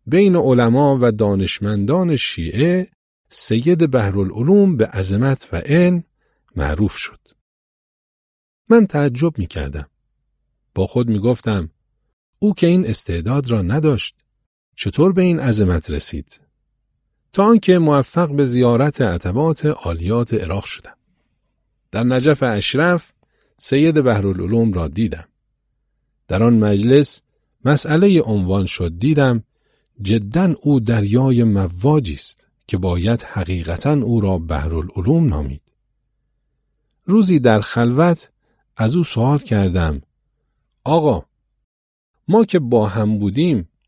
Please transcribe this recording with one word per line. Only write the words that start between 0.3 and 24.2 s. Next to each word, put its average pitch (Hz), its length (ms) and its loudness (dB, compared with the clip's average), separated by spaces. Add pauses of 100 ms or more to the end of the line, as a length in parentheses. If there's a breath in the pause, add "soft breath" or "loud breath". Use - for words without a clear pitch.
علما 131 640 4
و 120 100 2
دانشمندان 104 1040 0
شیعه 143 720 -2 (420)
سید 156 640 0
بحرالعلوم 123 880 2
به 110 80 2
عظمت 101 680 -2
و 87 40 -2
علم 175 460 2 (520)
معروف 78 400 -2
شد. - 240 -14 (1500)
من 226 180 6
تعجب 143 500 0
می‌کردم. 73 520 -8 (840)
با 95 120 -2
خود 123 220 -2
می‌گفتم: 107 600 -2 (720)
"او 208 140 2
که - 140 0
این 180 200 2
استعداد 113 640 -4
را 110 100 0
نداشت، 131 540 -2 (600)
چطور 165 380 0
به 180 80 0
این 175 180 0
عظمت 101 520 0
رسید؟" - 480 -10 (920)
تا 196 100 2
آنکه 202 340 4
موفق 151 540 0
به 143 140 0
زیارت 123 560 0
عتبات 113 640 -2
عالیات 104 680 -4
عراق 95 320 -4
شدم. - 320 -18 (960)
در 113 120 -4
نجف 127 400 2
اشرف 139 680 -2 (460)
سید 151 380 0
بحرالعلوم 104 800 0